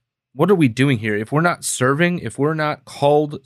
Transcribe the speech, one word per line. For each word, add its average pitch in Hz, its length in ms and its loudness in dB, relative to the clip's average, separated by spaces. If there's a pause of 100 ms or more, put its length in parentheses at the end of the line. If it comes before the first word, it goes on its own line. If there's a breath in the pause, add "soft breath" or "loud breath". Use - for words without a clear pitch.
(320)
what 160 180 0
are 208 40 6
we 160 140 4
doing 127 300 0
here? 107 180 -4
If 110 160 -6
we're 147 100 2
not 175 220 -2
serving, 156 560 0
if - 180 -10
we're 147 160 0
not 151 320 -4
called, 147 600 0